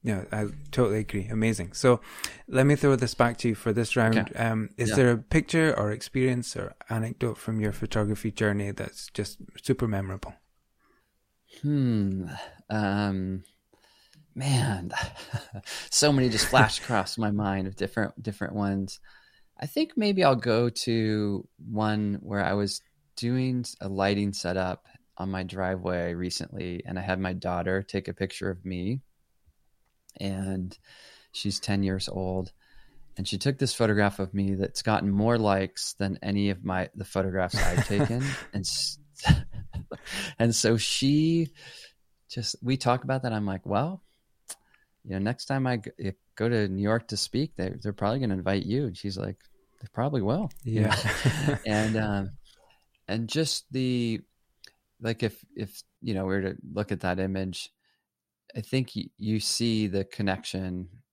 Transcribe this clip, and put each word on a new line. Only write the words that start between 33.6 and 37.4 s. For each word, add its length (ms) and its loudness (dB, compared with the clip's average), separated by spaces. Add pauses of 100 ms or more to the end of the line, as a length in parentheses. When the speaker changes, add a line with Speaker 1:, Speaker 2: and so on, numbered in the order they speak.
Speaker 2:
photograph 460 4
of 140 -4
me 220 0
that's 280 -2
gotten 260 2
more 300 4
likes 540 0
than 280 -2
any 300 2
of 120 -4
my, 320 -2
the 100 -8
photographs 500 0